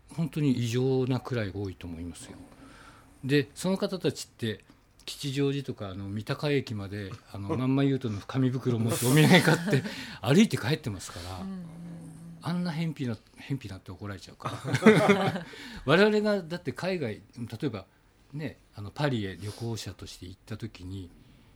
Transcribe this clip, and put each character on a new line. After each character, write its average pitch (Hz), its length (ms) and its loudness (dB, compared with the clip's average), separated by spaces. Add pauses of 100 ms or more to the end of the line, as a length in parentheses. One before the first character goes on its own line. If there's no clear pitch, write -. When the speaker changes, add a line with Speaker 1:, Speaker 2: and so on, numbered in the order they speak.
(160)
Speaker 1:
本 165 140 0
当 - 100 -4
に 147 120 6
異 120 160 2
常 127 400 2
な 123 120 2
く - 160 -6
ら 113 80 0
い 95 100 -4
多 98 160 -4
い 90 60 -10
と - 120 -14
思 82 120 -10
い 87 60 -8
ま 85 100 -10
す - 100 -18
よ。 - 120 -18 (880)
で、 139 320 2
そ - 140 -2
の 190 80 2
方 190 220 -2
た 147 120 2
ち - 200 -8
っ - 40 -20
て、 110 280 -4 (420)
吉 - 280 -6
祥 139 180 2
寺 139 120 -4
と 123 100 -8
か、 104 160 -8
あ 95 40 -10
の、 98 160 -8
三 107 140 -4
鷹 143 280 -4
駅 127 240 0
ま 98 120 -6
で、 101 240 -8 (200)
あ - 60 -12
の、 101 180 -4
<laughs> - 20 0
ま 127 80 -2
ん 131 100 4
ま 139 80 4
ゆ 139 120 4
う 131 40 -2
と 123 100 -4
の 101 120 -4
紙 131 280 0
袋 123 300 0
持 113 100 2
っ - 80 0
て 120 80 -2
お 131 80 4
土 156 80 8
産 151 200 10
買 156 140 6
っ 175 140 -2
て、 135 140 4 (200)
<laughs> - 180 -14
歩 143 200 6
い 226 80 8
て 139 80 0
帰 139 180 0
っ - 20 0
て - 120 -8
ま 95 120 -6
す - 100 -12
か - 100 -12
ら、 92 180 -10
Speaker 2:
う - 40 -8
ん。 190 220 -10 (760)
Speaker 1:
あ 165 100 -2
ん 175 100 0
な 175 80 -2
偏 160 220 -2
僻 135 140 -4
な、 110 100 -2 (200)
偏 - 200 -4
僻 107 100 -10
な 92 100 -10
っ - 40 -16
て - 100 -12
怒 101 160 -10
ら 101 80 -6
れ 92 40 -12
ち - 100 -18
ゃ - 40 -20
う - 40 -20
か - 120 -8
ら。 190 960 4 (200)
<laughs> - 200 -14
我 165 180 6
々 214 180 6
が、 208 200 2
だ 165 160 -8
っ - 40 -16
て 135 100 -4
海 180 280 -4
外、 107 220 -4 (160)
例 120 300 -6
え - 20 -2
ば、 104 160 -8 (480)
ね、 143 240 -8 (180)
あ 107 60 -12
の、 104 100 -10
パ 147 180 0
リ 113 160 0
へ 92 120 -8
旅 101 140 -8
行 113 260 -6
者 98 160 -10
と - 120 -14
し - 120 -16
て - 80 -14
行 92 100 -14
っ - 100 -20
た 107 120 -10
時 104 260 -12
に、 92 260 -10 (460)